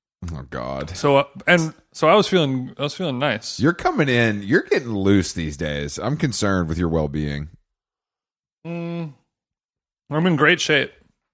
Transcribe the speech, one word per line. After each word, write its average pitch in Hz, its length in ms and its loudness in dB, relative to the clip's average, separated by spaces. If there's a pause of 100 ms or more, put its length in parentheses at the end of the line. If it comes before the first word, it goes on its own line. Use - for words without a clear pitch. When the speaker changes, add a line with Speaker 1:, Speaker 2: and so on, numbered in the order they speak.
(340)
Speaker 1:
Oh 69 160 -10
God. 67 480 -8
Speaker 2:
So, 143 200 4
uh, 139 60 4 (220)
and 165 300 4 (180)
so - 160 0
I 185 60 8
was 208 120 4
feeling, 135 520 0
I - 20 -6
was 143 140 -6
feeling 139 240 -4
nice. 135 400 -4
Speaker 1:
You're 147 140 4
coming 226 360 0
in. 117 320 2
You're 110 220 2
getting 135 260 -2
loose 98 420 4
these 78 260 -6
days. 73 420 -6
I'm 135 180 -4
concerned 98 520 0
with 80 100 -4
your 85 100 0
well-being. 76 600 -4 (1160)
Speaker 2:
Mm, 170 480 -8 (960)
I'm 156 160 0
in 175 100 2
great 151 240 4
shape. 139 320 0 (420)